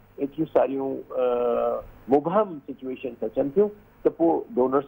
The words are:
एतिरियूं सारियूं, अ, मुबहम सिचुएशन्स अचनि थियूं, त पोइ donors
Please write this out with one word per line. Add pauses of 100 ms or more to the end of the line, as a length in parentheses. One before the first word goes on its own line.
(200)
एतिरियूं
सारियूं,
अ, (260)
मुबहम
सिचुएशन्स
अचनि
थियूं, (340)
त
पोइ
donors